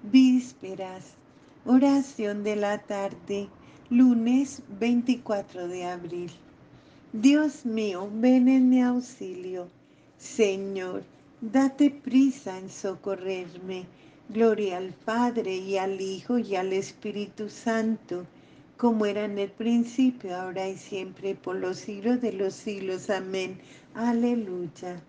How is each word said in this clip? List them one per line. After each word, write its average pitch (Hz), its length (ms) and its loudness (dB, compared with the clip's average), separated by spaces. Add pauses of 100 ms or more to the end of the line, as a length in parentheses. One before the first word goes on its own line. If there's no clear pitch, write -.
(100)
Vísperas, 190 920 4 (640)
oración 254 760 4
de 208 140 0
la 208 220 0
tarde, 202 720 -6 (420)
lunes 247 720 4 (180)
veinticuatro 226 880 -2
de 180 160 -8
abril. 175 460 -8 (840)
Dios 277 540 2
mío, 208 440 -4
ven 247 380 4
en 254 220 6
mi 254 100 6
auxilio. 185 880 -4 (480)
Señor, 196 840 -2 (400)
date 269 480 2
prisa 262 680 2
en 190 140 -12
socorrerme. 185 1120 -6 (460)
Gloria 208 480 2
al 185 160 -8
Padre, 226 640 -2
y 190 200 -4
al 190 240 -2
Hijo, 190 380 -2
y 196 180 -2
al 190 160 -2
Espíritu 208 800 -6
Santo, 220 720 -2 (540)
como 226 260 2
era 208 220 -2
en 202 120 -6
el 196 120 -2
principio, 233 840 0
ahora 185 360 -6
y 185 80 -10
siempre, 190 560 -8
por 185 220 -8
los 185 200 -4
siglos 220 460 -2
de 214 100 0
los 190 220 -2
siglos. 190 560 -8
Amén. 190 500 -4 (340)
Aleluya. 208 1160 -2